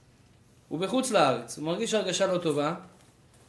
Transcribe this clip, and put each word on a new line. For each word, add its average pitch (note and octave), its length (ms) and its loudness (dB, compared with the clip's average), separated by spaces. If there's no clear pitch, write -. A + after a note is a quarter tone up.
הוא D3+ 120 -6
בחוץ A#3 300 0
לארץ, C#3 480 2
הוא D3 80 -8
מרגיש G#3+ 280 -2
הרגשה F#3+ 320 0
לא F#3 120 0
טובה, D3+ 360 0